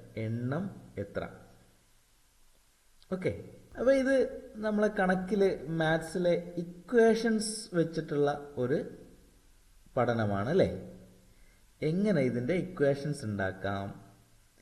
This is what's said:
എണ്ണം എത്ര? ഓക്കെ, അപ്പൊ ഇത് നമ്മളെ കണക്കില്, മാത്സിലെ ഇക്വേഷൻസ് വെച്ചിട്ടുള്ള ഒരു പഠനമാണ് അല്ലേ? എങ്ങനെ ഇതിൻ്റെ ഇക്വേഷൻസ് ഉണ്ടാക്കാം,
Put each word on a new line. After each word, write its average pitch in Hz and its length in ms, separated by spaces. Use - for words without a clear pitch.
എണ്ണം 123 420
എത്ര? - 180
ഓക്കെ, 165 160
അപ്പൊ 254 240
ഇത് 269 140
നമ്മളെ 208 320
കണക്കില്, 190 500
മാത്സിലെ 165 540
ഇക്വേഷൻസ് 226 920
വെച്ചിട്ടുള്ള 156 500
ഒരു 147 160
പഠനമാണ് 113 580
അല്ലേ? 127 120
എങ്ങനെ 185 400
ഇതിൻ്റെ 123 340
ഇക്വേഷൻസ് 143 680
ഉണ്ടാക്കാം, 98 600